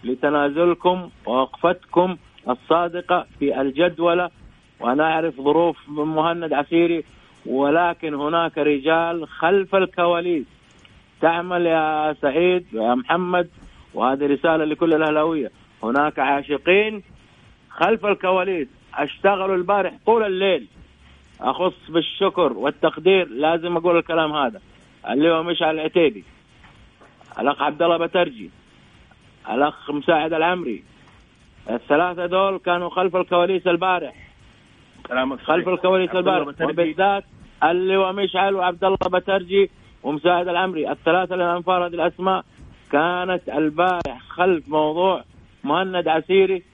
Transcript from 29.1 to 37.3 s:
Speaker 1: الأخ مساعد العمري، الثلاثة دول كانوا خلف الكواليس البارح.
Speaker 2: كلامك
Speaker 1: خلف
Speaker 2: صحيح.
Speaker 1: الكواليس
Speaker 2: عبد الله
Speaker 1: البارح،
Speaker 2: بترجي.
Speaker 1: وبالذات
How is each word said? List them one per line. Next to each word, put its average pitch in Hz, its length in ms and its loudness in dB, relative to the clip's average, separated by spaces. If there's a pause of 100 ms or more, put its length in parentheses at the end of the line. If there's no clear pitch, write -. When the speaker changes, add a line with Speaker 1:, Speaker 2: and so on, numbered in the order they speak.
Speaker 1:
الأخ 143 420 -2
مساعد 156 420 0
العمري، 160 500 -2 (880)
الثلاثة 165 560 0
دول 190 320 0
كانوا 175 320 -2
خلف 180 260 -2
الكواليس 180 520 0
البارح. 175 460 0 (920)
Speaker 2:
كلامك 131 320 -4
Speaker 1:
خلف 165 260 0
Speaker 2:
صحيح. - 20 -4
Speaker 1:
الكواليس 185 420 0
Speaker 2:
عبد - 80 -2
الله 185 200 0
Speaker 1:
البارح، 147 180 -6
Speaker 2:
بترجي. - 160 -4
Speaker 1:
وبالذات 170 520 0 (400)